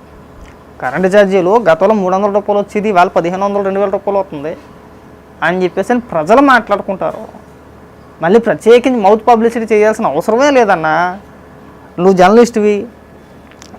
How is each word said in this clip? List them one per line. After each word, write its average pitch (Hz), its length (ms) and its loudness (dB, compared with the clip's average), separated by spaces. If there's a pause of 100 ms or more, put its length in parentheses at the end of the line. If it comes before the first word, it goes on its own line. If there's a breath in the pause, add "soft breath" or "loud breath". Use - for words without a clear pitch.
(800)
కరెంట్ 180 340 -2
ఛార్జీలు 196 560 2
గతంలో 196 220 2
మూడు 185 200 -2
వందల 202 160 -2
రూపాయలు 202 300 -2
వచ్చేది 202 280 -4
ఇవాళ 185 200 2
పదిహేను 185 360 -4
వందలు, 202 180 -4
రెండు 196 180 -4
వేల 202 80 -2
రూపాయలు 196 300 -4
అవుతుంది 170 380 -8 (840)
అని 175 220 -2
చెప్పేసి 185 280 -4
అని 240 80 0
ప్రజలు 180 400 0
మాట్లాడుకుంటారు. 214 800 -2 (1040)
మళ్ళీ 190 180 2
ప్రత్యేకించి 226 600 0
మౌత్ 208 280 2
పబ్లిసిటీ 226 460 0
చేయాల్సిన 214 320 0
అవసరమే 214 440 0
లేదన్నా. 180 680 0 (800)
నువ్వు 180 140 2
జర్నలిస్ట్వి 208 720 2 (920)